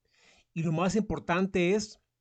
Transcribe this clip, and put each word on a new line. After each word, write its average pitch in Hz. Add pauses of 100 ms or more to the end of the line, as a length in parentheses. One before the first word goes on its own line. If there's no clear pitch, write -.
(520)
Y 165
lo 170
más 175
importante 190
es 214 (220)